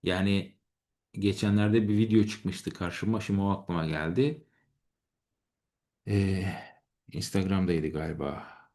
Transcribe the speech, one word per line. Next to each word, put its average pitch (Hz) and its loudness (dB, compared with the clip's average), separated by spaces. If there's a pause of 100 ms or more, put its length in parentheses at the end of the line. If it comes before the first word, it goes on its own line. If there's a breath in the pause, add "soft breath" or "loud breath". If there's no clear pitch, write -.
Yani 95 0 (600)
geçenlerde 104 2
bir 104 2
video 110 6
çıkmıştı - -6
karşıma, 98 -4
şimdi 101 0
o 98 2
aklıma 85 -2
geldi. 87 -2 (1600 soft breath)
Ee, 95 2 (680 loud breath)
Instagram'daydı 92 0
galiba. 78 -6 (280)